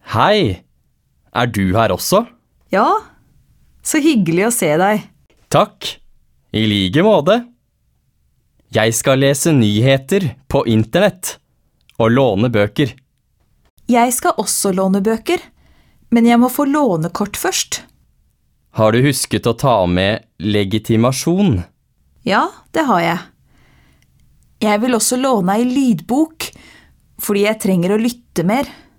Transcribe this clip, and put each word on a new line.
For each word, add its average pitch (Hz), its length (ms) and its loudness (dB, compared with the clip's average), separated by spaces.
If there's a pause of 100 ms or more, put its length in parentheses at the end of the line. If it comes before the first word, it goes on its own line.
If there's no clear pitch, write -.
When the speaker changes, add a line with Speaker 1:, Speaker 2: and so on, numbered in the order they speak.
(180)
Speaker 1:
Hei, 151 460 0 (640)
er 120 160 -2
du 98 300 -2
her 110 180 2
også? 196 300 0 (500)
Speaker 2:
Ja, 254 140 2 (1000)
så 311 160 -2
hyggelig 202 460 2
å 240 80 -2
se 156 240 0
deg. 202 240 0 (420)
Speaker 1:
Takk, - 460 -2 (580)
i 107 160 0
like 104 400 0
måte. 190 300 4 (1400)
Jeg 113 240 0
skal 135 240 0
lese 143 320 0
nyheter 131 720 2 (240)
på 135 160 0
internett 117 720 0 (680)
og 113 140 4
låne 120 340 2
bøker. 107 460 -2 (920)
Speaker 2:
Jeg 240 300 2
skal - 260 -2
også 190 320 -4
låne 190 320 0
bøker, 226 320 -2 (720)
men 233 160 4
jeg 240 160 4
må 247 80 2
få 285 160 -2
lånekort 208 720 -2
først. - 460 -6 (880)
Speaker 1:
Har 110 180 2
du 117 140 2
husket - 400 -2
å 117 80 0
ta 127 220 0 (100)
med 92 400 0 (160)
legitimasjon? 110 1200 0 (640)
Speaker 2:
Ja, 214 160 0 (320)
det 302 160 -2
har 175 160 0
jeg. - 160 -4 (1400)
Jeg 208 160 0
vil 247 160 0
også 254 240 -2
låne 214 380 0
ei 247 100 0
lydbok, 254 800 -2 (720)
fordi 202 240 0
jeg 220 160 -2
trenger 190 320 0
å 220 80 0
lytte - 400 -6
mer. 233 240 0 (320)